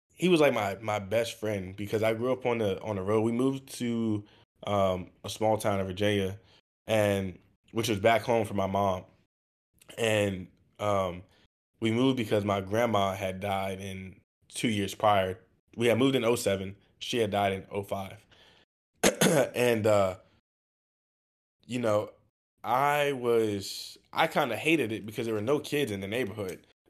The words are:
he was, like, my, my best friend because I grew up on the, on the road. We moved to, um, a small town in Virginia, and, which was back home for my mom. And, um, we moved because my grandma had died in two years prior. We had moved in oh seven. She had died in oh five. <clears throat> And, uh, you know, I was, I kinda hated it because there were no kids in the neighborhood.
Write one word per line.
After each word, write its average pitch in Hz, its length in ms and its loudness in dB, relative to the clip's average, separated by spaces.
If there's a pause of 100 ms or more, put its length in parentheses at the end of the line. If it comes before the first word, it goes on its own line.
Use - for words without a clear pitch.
(160)
he 175 120 2
was, 170 120 6
like, 139 120 6
my, 101 300 -2
my 107 160 -2
best 107 400 -2
friend 98 380 -6
because 104 260 -2
I 113 120 2
grew 123 180 -2
up 127 120 -4
on 120 140 0
the, 98 240 0
on 107 140 -4
the 92 60 -4
road. 107 180 2
We 117 100 2
moved 135 480 -2
to, 113 460 -2 (420)
um, 95 440 0 (120)
a 104 80 -12
small 110 260 0
town 104 220 0
in 95 80 -2
Virginia, 98 520 0 (500)
and, 101 500 0 (320)
which 113 180 -2
was 101 120 0
back 113 220 6
home 117 240 2
for 104 80 -10
my 98 120 0
mom. 95 380 0 (920)
And, 104 520 0 (320)
um, 95 420 -2 (580)
we 110 120 0
moved 127 240 2
because 107 280 0
my 101 160 0
grandma 101 540 0
had 95 240 -6
died 98 420 -4
in 95 360 -12 (320)
two - 200 -2
years 101 260 -2
prior. 98 440 2 (380)
We 120 100 0
had 113 120 4
moved 135 180 2
in 117 80 0
oh 120 100 2
seven. 98 400 -2 (240)
She - 200 -4
had 107 120 2
died 101 220 2
in 95 180 -6
oh 101 140 -4
five. 98 320 -8 (880)
<clears throat> - 500 4
And, 117 320 2
uh, 98 300 4 (1500)
you 123 120 -4
know, 107 320 0 (540)
I 143 480 2
was, 113 840 -2 (140)
I 156 140 2
kinda 139 300 0
hated 147 340 0
it 98 160 -6
because 113 200 -6
there 113 80 -2
were 104 80 -2
no 139 180 0
kids 143 320 -4
in 98 80 -6
the 98 80 -8
neighborhood. 107 580 -6 (240)